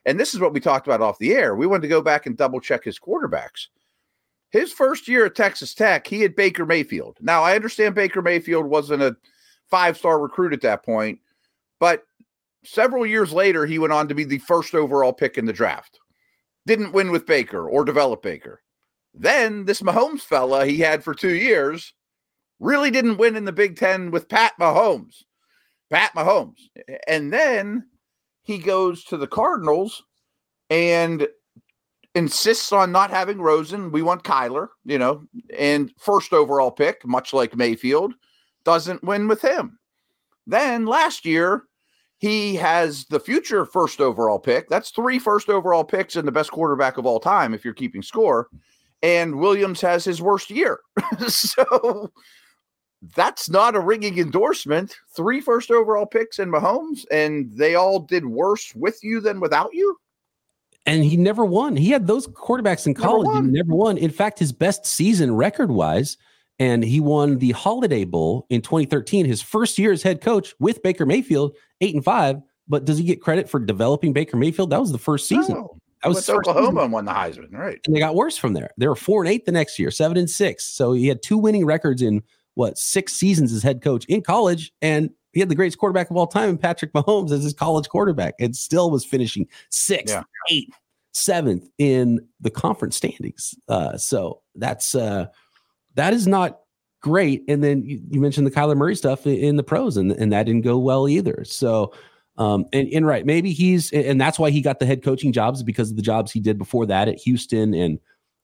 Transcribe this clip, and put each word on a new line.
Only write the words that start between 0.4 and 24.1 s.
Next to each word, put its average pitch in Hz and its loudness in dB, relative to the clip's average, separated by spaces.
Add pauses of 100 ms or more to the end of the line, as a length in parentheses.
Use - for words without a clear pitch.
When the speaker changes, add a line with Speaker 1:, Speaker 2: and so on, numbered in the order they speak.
Speaker 1:
what 160 0
we 139 -2
talked 135 0
about 117 0
off 107 0
the 143 0
air. 151 0
We 131 0
wanted 190 0
to 151 -6
go 160 2
back 147 0
and 117 -8
double 131 0
check - -4
his 104 -10
quarterbacks. - -6 (800)
His 285 0
first 277 0
year 240 4
at - -6
Texas 196 -2
Tech, 190 2
he 208 -2
had 190 0
Baker 185 0
Mayfield. 131 -4
Now, 160 2
I 180 4
understand 214 -2
Baker 190 -2
Mayfield 170 0
wasn't 143 0
a 127 0 (520)
five-star 175 2
recruit 151 -2
at 127 -6
that 107 0
point, 110 -2 (600)
but 165 2 (600)
several 240 0
years 214 0
later, 170 2
he 160 -4
went 156 0
on 151 2
to 143 -6
be 151 -2
the 139 -4
first 170 0
overall 139 2
pick 127 -4
in 117 -4
the 113 -2
draft. 95 -4 (680)
Didn't 208 0
win 190 2
with 170 -2
Baker 110 -2
or 143 0
develop 135 0
Baker. 73 -12 (520)
Then 220 0
this 190 -2
Mahomes 233 0
fella 135 0
he 147 -2
had 156 0
for 151 -8
two 185 -2
years 170 -2 (640)
really 285 2
didn't 233 0
win 220 2
in 208 -8
the 190 -6
Big 185 0
Ten 185 -2